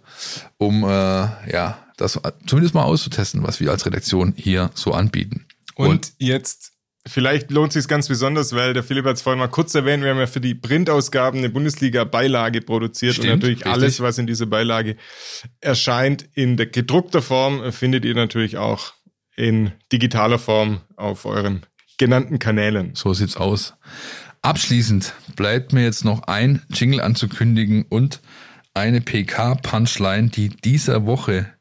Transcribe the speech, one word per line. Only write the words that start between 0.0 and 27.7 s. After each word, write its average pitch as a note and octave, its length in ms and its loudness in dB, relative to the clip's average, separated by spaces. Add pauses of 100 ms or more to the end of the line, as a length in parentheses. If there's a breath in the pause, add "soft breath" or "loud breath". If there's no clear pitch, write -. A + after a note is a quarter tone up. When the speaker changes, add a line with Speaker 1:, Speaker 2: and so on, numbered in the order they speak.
Speaker 1:
um, G#2 280 2
äh, - 20 0
ja, F#2+ 1000 -2 (140)
das - 200 -2 (280)
zumindest D#3 280 2
mal D#3 100 4
auszutesten, - 580 -2
was - 180 -4
wir D2 100 0
als F#2+ 140 -2
Redaktion F#2 520 0
hier F#2 380 0
so - 180 -2
anbieten. G2 540 -2 (280)
Speaker 2:
Und C#3 140 2
Speaker 1:
Und D#3 300 2
Speaker 2:
jetzt C3 540 -4 (360)
vielleicht C3+ 420 0
lohnt D3 220 2
sich's C#3 160 -2
ganz D3 180 0
besonders, C3+ 480 0
weil B2 200 0
der B2 80 0
Philipp C3+ 240 -2
hat's B2 160 -2
vorhin B2+ 160 0
mal B2 100 0
kurz D#3+ 260 -2
erwähnt, C#3+ 280 2
wir C3+ 80 0
haben C3 80 0
ja C3 80 2
für B2+ 140 -6
die B2 140 -2
Printausgaben C3+ 840 2
eine B2+ 100 0
Bundesliga-Beilage A#2+ 1120 0
produziert A2+ 580 -2
und A#2 60 -4
Speaker 1:
Stimmt, A2 180 4
Speaker 2:
natürlich B2 180 2
Speaker 1:
richtig. A#2 120 -2
Speaker 2:
alles, C3 280 2
was B2 180 0
in A#2+ 80 -2
dieser A2+ 200 -2
Beilage A2 500 0 (640 loud breath)
erscheint, C3 720 0
in B2 220 2
der A2+ 100 0
gedruckter C#3 560 0
Form, C3 500 0
findet B2+ 320 0
ihr A#2+ 100 0
natürlich A2+ 440 0
auch G#2+ 340 -4 (440)
in A2 360 0 (180)
digitaler A#2 480 2
Form G#2+ 440 0 (140)
auf G#2 280 -8
euren G2+ 400 -2 (320)
genannten B2+ 420 0
Kanälen. G#2+ 560 0
Speaker 1:
So F#2+ 200 -2
sieht's F#2+ 220 -2
aus. G2 380 -2 (680 loud breath)
Abschließend A2+ 720 0 (200)
bleibt A#2 380 0
mir B2 120 4
jetzt A2+ 200 -2
noch G#2+ 200 0
ein A2+ 440 2
Jingle C3 320 0
anzukündigen A2 880 2